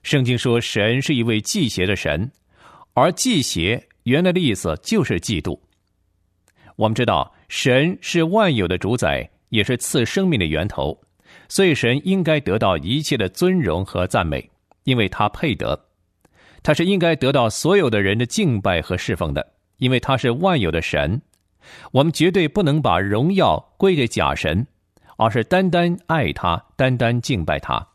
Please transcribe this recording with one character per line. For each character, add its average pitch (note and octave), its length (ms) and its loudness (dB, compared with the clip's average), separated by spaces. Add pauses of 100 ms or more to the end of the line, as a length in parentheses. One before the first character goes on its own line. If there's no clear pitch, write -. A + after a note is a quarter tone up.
圣 C3+ 240 0
经 B2 100 0
说 A#2+ 240 0
神 A#2 400 0
是 - 140 -2
一 B2 80 0
位 A2+ 180 0
忌 C3+ 300 -2
邪 F#2 160 -2
的 G2 100 0
神， E2+ 360 -4 (640)
而 C#3+ 180 2
忌 G3 320 0
邪 F#2+ 440 -2 (160)
原 C3+ 200 2
来 F#3 100 2
的 F3+ 60 0
意 C3 160 2
思 E2+ 260 -4
就 G#3+ 220 0
是 F#2+ 160 -2
嫉 F2+ 200 -4
妒。 D#2 200 -6 (1160)
我 G#2+ 120 0
们 A2 80 0
知 B2 100 0
道 F2 260 0 (160)
神 C#3+ 540 2
是 E3+ 220 0
万 F#3 300 2
有 G2+ 140 0
的 F2+ 120 0
主 A2 180 -2
宰， C#2+ 320 -2 (200)
也 G#2+ 140 2
是 B2 140 0
赐 - 260 -2
生 F#3+ 240 0
命 D3+ 120 0
的 F2 80 0
源 D#2 200 -2
头， - 320 -6 (480)
所 - 160 0
以 E3+ 120 4
神 A#2+ 280 0
应 F#3+ 200 0
该 D#3 160 2
得 G#2+ 180 -2
到 G2 200 2
一 F#2 240 -4
切 D3+ 140 -2
的 G2+ 140 -2
尊 F#3 300 0
荣 F#2 260 0
和 F2+ 220 -4
赞 F#2 180 0
美， D2 240 -6 (340)
因 C3 140 0
为 G#2+ 100 2
他 G#2 220 -2
配 C#3 260 -4
得。 - 300 -6 (760)
他 D#3 100 2
是 E3 100 2
应 F#3+ 140 2
该 E3+ 180 2
得 C3+ 160 0
到 B2+ 160 2
所 D#3+ 300 0
有 D#3+ 120 4
的 G#2+ 120 2
人 G2 160 2
的 A#2+ 80 0
敬 C3 340 0
拜 F#2 220 0
和 F2 160 -4
侍 - 180 -4
奉 D#2+ 160 -4
的， C#2+ 220 -6 (240)
因 B2+ 140 0
为 B2+ 80 2
他 C3+ 180 0
是 B2 140 0
万 E3 280 0
有 F2 120 0
的 D#2+ 100 -2
神。 D#2+ 400 -2 (680)
我 C3 120 2
们 E3 80 2
绝 E3 200 2
对 F3 160 2
不 G3+ 160 0
能 D3+ 180 2
把 F#2+ 180 2
荣 G#2 360 0
耀 A#2+ 240 2 (180)
归 F#3+ 180 4
给 C3 120 0
假 D2+ 280 0
神， E2+ 300 -2 (520)
而 A2+ 140 2
是 A2+ 140 0
单 F#3 240 2
单 F3 280 0 (100)
爱 B2+ 260 -2
他， E2+ 280 -2 (140)
单 C3 220 2
单 A#2+ 240 0
敬 G2 240 -4
拜 D2+ 120 -2
他。 B1 380 -4